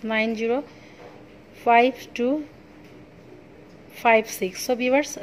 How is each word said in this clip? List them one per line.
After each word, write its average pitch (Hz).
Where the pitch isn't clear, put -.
নাইন 220
জিরো 226
ফাইভ 240
টু 269
ফাইভ 226
সিক্স। -
So 247
viewers, 262